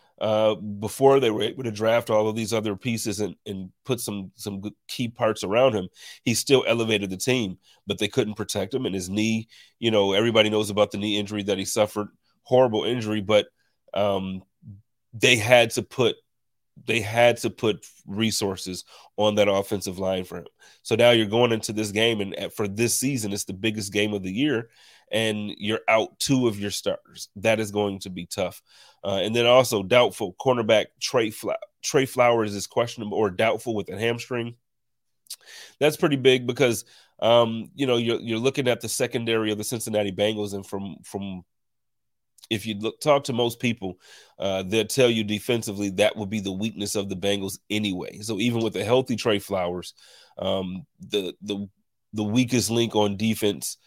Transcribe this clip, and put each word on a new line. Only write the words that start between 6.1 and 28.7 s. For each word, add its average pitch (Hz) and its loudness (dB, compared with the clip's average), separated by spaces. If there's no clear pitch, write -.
He 113 0
still - 4
elevated 110 0
the 92 -6
team, 117 -2
but 90 -6
they 104 0
couldn't 107 -2
protect 101 -6
him. 131 -4
And 92 -4
his 90 -6
knee, 110 -2
you 113 0
know, 98 4
everybody 107 4
knows 107 0
about 101 2
the 101 -6
knee 104 -2
injury 104 -6
that 98 -2
he 95 -4
suffered, 104 -2
horrible 123 4
injury, 110 -2
but, 104 4
um, 95 -2
they 123 6
had 117 6
to 123 -2
put, - 0
they 113 0
had 117 4
to 117 -4
put 107 -2
resources 98 -4
on 107 2
that 104 4
offensive 98 0
line 95 -2
for 87 -12
him. - -16
So - -2
now 120 8
you're 113 4
going 117 4
into 110 -4
this 107 -4
game, 110 2
and 98 -6
at, - -8
for 104 -4
this 113 -2
season, 123 -2
it's 98 -6
the 98 -10
biggest 101 -4
game 104 0
of 101 -4
the 92 -6
year, 120 -2
and 107 -2
you're 107 -4
out 110 0
two 127 2
of 101 -4
your 101 -6
starters. - -8
That 110 2
is 104 -6
going 101 -2
to 98 -12
be 90 -10
tough. - -6